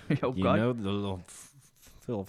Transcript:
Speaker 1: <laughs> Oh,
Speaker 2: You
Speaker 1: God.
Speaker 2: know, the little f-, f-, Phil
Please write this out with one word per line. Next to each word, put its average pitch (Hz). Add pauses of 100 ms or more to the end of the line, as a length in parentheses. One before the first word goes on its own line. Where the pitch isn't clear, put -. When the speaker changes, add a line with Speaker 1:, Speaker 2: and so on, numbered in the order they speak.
Speaker 1:
<laughs> 147
Oh, 131
Speaker 2:
You 95
Speaker 1:
God. -
Speaker 2:
know, 123
the 104
little 101
f-, -
f-, - (140)
Phil 104